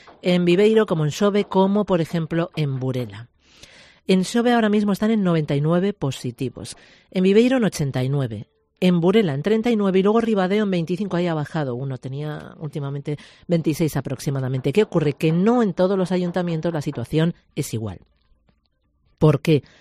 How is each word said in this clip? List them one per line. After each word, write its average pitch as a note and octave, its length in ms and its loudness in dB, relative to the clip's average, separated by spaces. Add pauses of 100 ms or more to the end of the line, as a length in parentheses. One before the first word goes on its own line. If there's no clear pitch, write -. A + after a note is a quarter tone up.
(220)
en F3+ 240 2
Viveiro G#3+ 400 4
como D#3+ 180 0
en D3 80 0
Xove, G3+ 320 0
como, G3 400 2
por F#3+ 160 2
ejemplo, E3 560 -4
en C#3 240 -2
Burela. B2 480 -8 (760)
En F#3 180 4
Xove A#3+ 300 0
ahora A3 160 2
mismo G#3 220 2
están G#3+ 180 0
en A3 120 0
noventa E3 320 0
y C#3+ 60 2
nueve F3 320 2
positivos, - 800 -8 (360)
en F#3 120 0
Viveiro A#3 360 4
en A#3 60 0
ochenta C3+ 380 -2
y B2+ 60 -2
nueve, B2+ 400 -4 (300)
en F3+ 220 2
Burela F#3 320 2
en C#3 100 -4
treinta A3 280 0
y A#3 60 2
nueve F#3+ 240 2
y - 20 4
luego G#3+ 180 2
Ribadeo G#3 420 0
en G3+ 80 -2
veinticinco. F#3+ 460 -2
Ahí F3 100 0
ha E3+ 60 -2
bajado D3 420 -4
uno, C3 220 -6
tenía D3 640 -10
últimamente C#3+ 580 -8 (300)
veintiséis E3 500 0
aproximadamente. C3+ 720 -4
¿Qué G#3 120 4
ocurre? D3 320 0
Que D#3+ 180 0
no A3 300 2
en G3 100 0
todos F#3 240 0
los F#3 160 -2
ayuntamientos F3 640 -2
la D3 80 -4
situación D3+ 500 -2 (220)
es - 180 -8
igual. G#2+ 280 -6 (1160)
¿Por D3+ 240 2
qué? D3+ 240 2 (160)